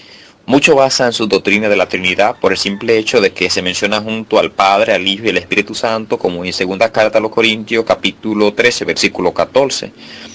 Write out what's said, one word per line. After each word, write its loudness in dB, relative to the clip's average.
Muchos 2
basan 2
su -2
doctrina 0
de 2
la 0
Trinidad 0
por 2
el -2
simple 0
hecho 0
de 2
que -2
se -2
menciona -2
junto -2
al 0
Padre, 4
al 0
Hijo -4
y 0
al 0
Espíritu -2
Santo, -2
como -4
en -6
segunda 0
carta 2
a 0
los -2
Corintios, 0
capítulo 0
trece, 0
versículo 0
catorce, 0